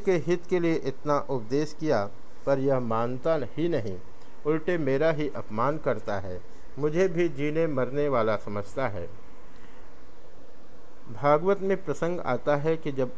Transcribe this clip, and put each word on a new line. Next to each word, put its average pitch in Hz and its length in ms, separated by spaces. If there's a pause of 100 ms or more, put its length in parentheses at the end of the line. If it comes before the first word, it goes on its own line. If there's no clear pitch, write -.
के 196 60
हित 170 380
के 180 100
लिए 165 160
इतना 143 440
उपदेश 135 600
किया, 117 300 (360)
पर 139 140
यह 135 200
मानता 123 600 (180)
ही 165 120
नहीं, 104 300 (480)
उल्टे 160 300
मेरा 147 340
ही 147 240
अपमान 117 420
करता 107 420
है, 90 220 (380)
मुझे 156 280
भी 170 220
जीने 151 380
मरने 139 400
वाला 110 300
समझता 104 500
है। 90 220 (2000)
भागवत 151 460
में 190 260
प्रसंग 165 340
आता 139 360
है 160 220
कि 156 140
जब 131 260